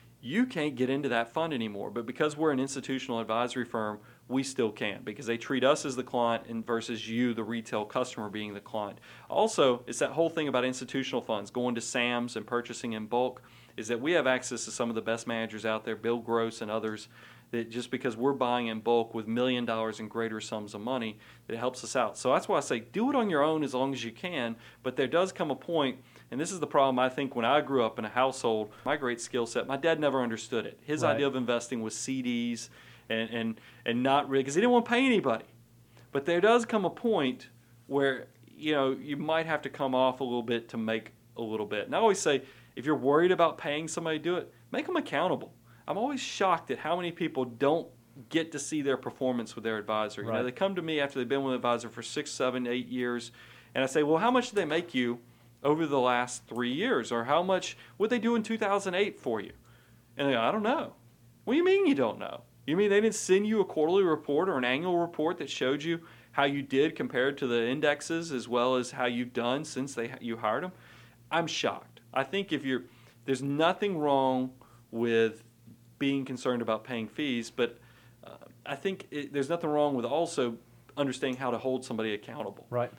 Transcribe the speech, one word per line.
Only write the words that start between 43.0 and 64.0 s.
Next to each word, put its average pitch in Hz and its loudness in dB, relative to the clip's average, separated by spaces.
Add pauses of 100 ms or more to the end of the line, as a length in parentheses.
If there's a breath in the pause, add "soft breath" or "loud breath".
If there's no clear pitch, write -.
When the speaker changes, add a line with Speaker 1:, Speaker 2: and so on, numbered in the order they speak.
Speaker 1:
about 170 4
paying 156 -4
somebody 160 -4
to 147 -6
do 175 0
it, - -6 (180 soft breath)
make 277 -4
'em 370 -2
accountable. 165 0 (360 soft breath)
I'm 165 -4
always 262 -2
shocked 180 0
at 120 -2
how 156 0
many 175 -2
people 156 -2
don't 139 2 (400)
get 160 0
to 147 -8
see 156 -4
their 135 2
performance 123 -4
with 107 -10
their 110 0
advisor. 107 -2
You 110 -6
know, 113 -2
Speaker 2:
Right. 113 0
Speaker 1:
they 127 -2
come 190 -2
to 175 -4
me 160 -2
after 139 -2
they've 120 -2
been 139 0
with 135 -2
an 127 0
advisor 120 0
for 117 -12
six, - -6
seven, 127 -2
eight 120 -2
years, 123 -4 (420 loud breath)
and 127 2
I 135 2
say, 151 4
"Well, 156 4
how 220 4
much 247 2
did 202 -16
they 196 2
make 160 -2
you 120 2 (460 soft breath)
over 156 4
the 139 2
last 123 2
three 120 -2
years?" 160 0
Or, 117 0
"How 143 2
much, 185 -2 (200 loud breath)
what'd 220 2
they 208 0
do 233 2
in 220 0
two 226 -2
thousand 196 0
eight 202 0
for 113 -2
you?" - -10 (640 soft breath)
And 139 2
they 139 4
go, 117 2
"I 123 4
don't 214 -2
know." 262 0 (520)
"What 233 0
do - 4
you 339 4
mean 381 6
you 277 4
don't 107 2
know? - -10 (260)
You 151 2
mean 208 4
they 202 6
didn't 220 2
send 202 4
you 220 4
a 180 4
quarterly 170 4